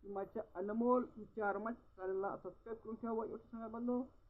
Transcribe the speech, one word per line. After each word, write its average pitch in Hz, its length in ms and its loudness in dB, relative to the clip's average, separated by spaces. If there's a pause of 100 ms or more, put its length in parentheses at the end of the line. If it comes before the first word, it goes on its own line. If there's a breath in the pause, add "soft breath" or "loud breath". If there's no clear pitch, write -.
की 202 60 -12
माझ्या 196 340 -2 (120)
अनमोल 233 500 4 (120)
विचार 208 420 0
मंच 226 160 -2
चॅनलला 190 600 -2
सबस्क्राईब 202 420 -10
करून 220 160 -8
ठेवा. 226 320 -2
एवढं - 100 -6
सांगा 226 320 -10
बंधू 240 340 0 (280)